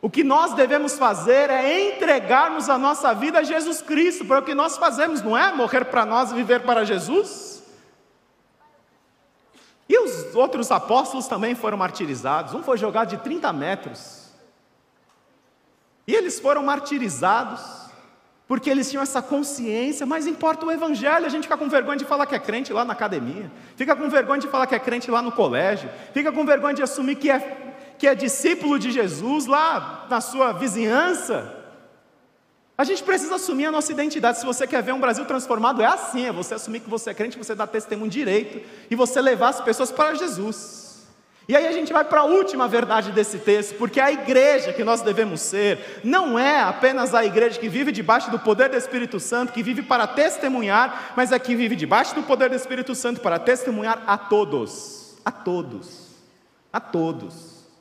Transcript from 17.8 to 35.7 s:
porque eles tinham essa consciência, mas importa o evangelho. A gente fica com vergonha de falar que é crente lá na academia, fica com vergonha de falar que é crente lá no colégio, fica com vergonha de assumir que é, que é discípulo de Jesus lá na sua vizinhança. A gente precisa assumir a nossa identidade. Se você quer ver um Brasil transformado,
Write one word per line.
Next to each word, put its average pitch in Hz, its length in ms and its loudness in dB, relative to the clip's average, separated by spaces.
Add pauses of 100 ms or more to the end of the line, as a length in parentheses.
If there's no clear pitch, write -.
porque 262 240 -2
eles 277 180 2
tinham 277 140 -4
essa 269 180 -2
consciência, 262 880 -4
mas 311 180 -4
importa 320 400 -2
o 330 60 -4
evangelho. 311 560 0
A - 20 -4
gente 294 160 -4
fica 311 120 -2
com 302 120 -4
vergonha 277 300 0
de 277 60 -6
falar 285 220 0
que 277 100 -4
é - 20 -2
crente 233 340 -6
lá 220 120 0
na 233 80 -4
academia, 180 580 -6 (240)
fica 269 220 0
com 302 120 -4
vergonha 277 300 2
de 285 80 -6
falar 262 220 0
que 262 80 0
é - 20 0
crente 240 320 -4
lá 233 100 2
no 240 120 -4
colégio, 185 580 0 (240)
fica 294 160 0
com 294 160 -2
vergonha 285 280 4
de 285 60 -4
assumir 269 360 -2
que - 120 -2
é, - 460 -2 (240)
que 285 80 2
é 277 80 6
discípulo 294 640 0
de 233 140 -2
Jesus 233 540 -2
lá 285 640 0
na 233 120 0
sua 254 320 0
vizinhança. 226 1000 -2 (1300)
A 277 60 4
gente 392 180 -2
precisa 370 320 0
assumir 294 320 -2
a 311 60 -2
nossa 302 180 0
identidade. 285 480 0
Se - 80 -8
você 254 180 -2
quer 247 200 -2
ver 254 80 -2
um 269 80 -2
Brasil 254 240 0
transformado, 247 580 0